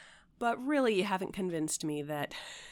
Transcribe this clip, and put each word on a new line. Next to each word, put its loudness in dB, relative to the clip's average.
But 0
really, 4
you 6
haven't 0
convinced -2
me -2
that, -4